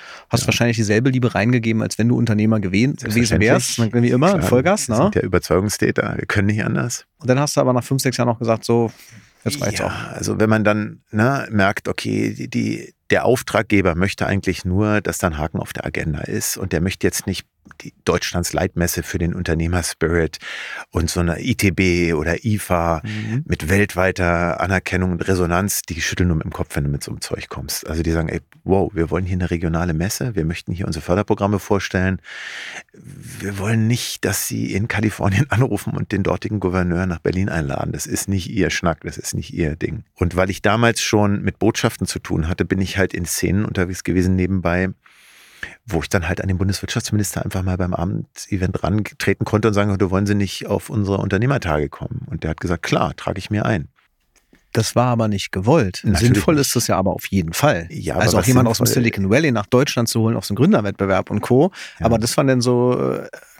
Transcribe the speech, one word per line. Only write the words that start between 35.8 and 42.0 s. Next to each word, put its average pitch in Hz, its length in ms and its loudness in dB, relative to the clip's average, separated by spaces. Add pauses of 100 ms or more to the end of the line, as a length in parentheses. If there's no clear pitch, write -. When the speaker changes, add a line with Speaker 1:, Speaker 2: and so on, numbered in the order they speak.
Speaker 2:
und 98 160 -4
den 95 120 0
dortigen 104 360 -2
Gouverneur 90 460 0
nach 85 140 -4
Berlin 92 280 0
einladen. 78 440 -2
Das - 140 -8
ist - 220 -4
nicht 98 220 -2
ihr 92 200 2
Schnack, 82 320 -2
das - 160 -10
ist - 160 -8
nicht - 200 -6
ihr 78 220 0
Ding. - 280 -6 (100)
Und 82 220 0
weil 92 140 2
ich - 120 -6
damals 113 380 2
schon 101 420 2
mit 95 160 -4
Botschaften 110 480 0